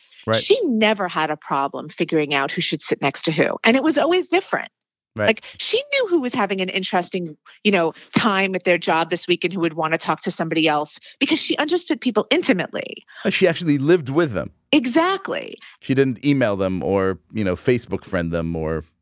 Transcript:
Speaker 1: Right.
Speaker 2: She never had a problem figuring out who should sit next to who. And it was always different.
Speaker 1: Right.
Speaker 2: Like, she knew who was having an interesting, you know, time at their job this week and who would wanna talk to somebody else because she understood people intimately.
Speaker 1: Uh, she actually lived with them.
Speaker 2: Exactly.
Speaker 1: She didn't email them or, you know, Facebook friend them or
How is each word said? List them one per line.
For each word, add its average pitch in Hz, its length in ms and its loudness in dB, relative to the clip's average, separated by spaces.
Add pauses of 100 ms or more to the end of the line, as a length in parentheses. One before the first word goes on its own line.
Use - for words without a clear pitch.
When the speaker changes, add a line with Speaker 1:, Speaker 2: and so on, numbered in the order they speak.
(260)
Speaker 1:
Right. 110 160 2
Speaker 2:
She 494 220 4
never 214 440 2
had 156 220 0
a 151 80 -4
problem 139 500 -4
figuring 156 460 0
out 139 180 0
who - 80 -4
should 160 220 -2
sit - 180 -2
next - 220 -2
to 165 100 0
who. 151 320 2
And 233 140 2
it 262 40 -2
was 302 140 2
always 339 320 2
different. - 420 -2 (460)
Speaker 1:
Right. 104 120 2
Speaker 2:
Like, - 160 -2 (120)
she - 260 0 (120)
knew 523 140 0
who 349 120 2
was 247 140 -4
having 202 260 -2
an 185 80 -2
interesting, 180 680 -4 (260)
you 202 80 4
know, 165 220 2 (200)
time 190 400 2
at 180 100 -4
their 180 120 4
job 170 320 0
this 175 180 -4
week 175 160 0
and 175 120 -2
who 190 60 -4
would 165 120 0
wanna 160 240 -2
talk 160 240 -2
to - 100 -4
somebody 165 380 0
else 151 320 -2 (180)
because 302 220 0
she - 160 -2
understood 311 460 -2
people 233 280 0
intimately. - 760 -2 (200)
Speaker 1:
Uh, 202 60 0
she 190 180 4
actually 156 300 2
lived 143 320 2
with 147 220 0
them. 85 180 -4 (200)
Speaker 2:
Exactly. 320 840 0 (240)
Speaker 1:
She - 140 0
didn't 131 300 2
email 131 320 2
them 95 260 0
or, 95 360 0 (140)
you 110 100 -4
know, 92 140 0
Facebook 117 480 0
friend 85 260 -2
them 82 240 -2
or 80 300 -4 (180)